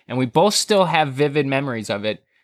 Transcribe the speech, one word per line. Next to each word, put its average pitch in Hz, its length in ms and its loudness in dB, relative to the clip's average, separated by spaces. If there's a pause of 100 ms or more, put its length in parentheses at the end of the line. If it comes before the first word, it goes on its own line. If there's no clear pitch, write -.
and 123 100 -4
we 127 80 2
both 170 280 2
still 196 320 2
have 160 280 0
vivid 143 320 0
memories 135 440 -4
of 104 140 -4
it. 107 180 -4 (220)